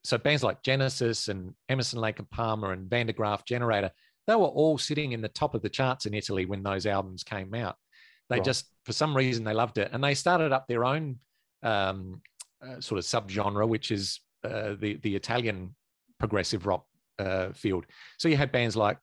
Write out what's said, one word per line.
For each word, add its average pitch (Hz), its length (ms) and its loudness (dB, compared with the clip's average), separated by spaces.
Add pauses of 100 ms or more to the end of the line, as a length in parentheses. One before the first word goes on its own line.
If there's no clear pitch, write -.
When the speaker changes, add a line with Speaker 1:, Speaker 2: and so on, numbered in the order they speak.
Speaker 1:
So 120 140 0
bands 147 260 2
like - 180 0
Genesis 131 640 0
and 95 240 -6 (160)
Emerson, 123 320 -2
Lake 110 200 -2
and - 100 -14
Palmer 110 420 -2
and 92 160 -8
Van 120 180 2
der 110 60 -2
Graaf, 104 320 -2
Generator, 113 460 0 (360)
they 220 100 6
were 202 80 6
all 151 340 4
sitting 147 340 -2
in 113 80 -4
the 107 80 -4
top - 260 -2
of 110 80 -2
the 107 60 -2
charts 131 380 0
in 104 80 -4
Italy 98 320 -2
when 98 160 -6
those 98 240 -2
albums 98 380 0
came 98 300 -8
out. 117 220 -4 (520)
They 123 80 0
Speaker 2:
Right. - 80 0
Speaker 1:
just, 131 220 -2 (180)
for 117 80 -6
some 151 240 2
reason, 127 260 4
they 107 120 0
loved 113 240 2
it. 101 140 0
And 135 120 -2
they 143 100 2
started 160 380 2
up 131 160 0
their 120 160 2
own 139 340 0 (480)
um, 95 560 0 (420)
uh, 127 160 -12
sort 104 180 -2
of 87 60 -4
subgenre, 101 640 0
which 110 220 0
is, 98 300 -2 (240)
uh, 107 380 -4
the, 104 200 -2
the 101 140 0
Italian 104 580 -2 (440)
progressive 101 480 0
rock, 92 180 0 (340)
uh, 95 340 0
field. 95 320 -2 (340)
So 165 100 0
you 151 80 6
had 139 160 2
bands 117 240 2
like 104 260 4